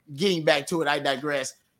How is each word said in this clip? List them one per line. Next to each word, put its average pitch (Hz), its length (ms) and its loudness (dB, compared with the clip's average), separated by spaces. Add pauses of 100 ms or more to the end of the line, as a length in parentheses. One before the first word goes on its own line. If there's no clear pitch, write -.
(160)
getting 165 300 0
back 151 220 4
to 165 140 -2
it, 143 60 0
I 147 120 2
digress. 139 540 -2 (260)